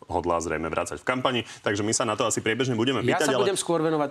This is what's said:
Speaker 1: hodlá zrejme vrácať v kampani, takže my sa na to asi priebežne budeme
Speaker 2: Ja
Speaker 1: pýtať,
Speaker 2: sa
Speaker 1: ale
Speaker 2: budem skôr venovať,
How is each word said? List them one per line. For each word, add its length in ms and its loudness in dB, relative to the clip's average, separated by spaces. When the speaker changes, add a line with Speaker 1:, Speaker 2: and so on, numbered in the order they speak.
Speaker 1:
hodlá 320 0
zrejme 320 -2
vrácať 320 -4
v 80 -12
kampani, 320 0
takže 160 0
my 160 0
sa 80 0
na 80 0
to 160 0
asi 160 -2
priebežne 320 0
budeme 240 0
Speaker 2:
Ja 160 2
Speaker 1:
pýtať, 160 2
Speaker 2:
sa 80 2
Speaker 1:
ale 80 4
Speaker 2:
budem 80 0
skôr 240 0
venovať, 280 2